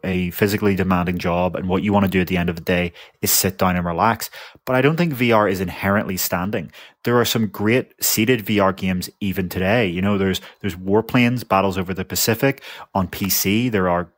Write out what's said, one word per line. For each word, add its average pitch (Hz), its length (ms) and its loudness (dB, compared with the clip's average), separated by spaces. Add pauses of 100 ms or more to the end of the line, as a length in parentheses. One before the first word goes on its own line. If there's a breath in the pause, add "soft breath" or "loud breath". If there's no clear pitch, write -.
a 92 260 -2
physically 101 440 2
demanding 90 420 0
job, 87 400 -2
and 90 100 -6
what 92 160 0
you 104 80 0
wanna 98 160 4
do 92 140 2
at 85 60 0
the 90 100 0
end 87 120 0
of 85 60 -2
the 82 60 -12
day 87 320 -2 (280 loud breath)
is 101 80 -2
sit - 280 0
down 92 180 2
and 87 100 -2
relax. 98 440 0 (360 loud breath)
But 127 120 0
I 131 40 2
don't 147 140 4
think 170 160 0
V 120 220 2
R 104 160 4
is 92 100 -2
inherently 98 560 -2
standing. 92 560 -4 (320 loud breath)
There 120 160 2
are 117 60 2
some 113 220 0
great 107 540 0
seated 110 400 2
V 101 180 0
R 95 120 4
games 92 380 -4 (100)
even 92 300 -4
today. 98 380 0
You 87 140 -4
know, 101 160 0
there's, 95 220 0 (220 loud breath)
there's 95 140 -6
Warplanes, 110 720 0
Battles 95 320 2
Over 95 160 -4
the 87 120 -6
Pacific. 120 580 0 (300 loud breath)
On 95 140 0
P 98 220 -4
C, 107 380 0
there 95 220 0
are 87 180 0 (100)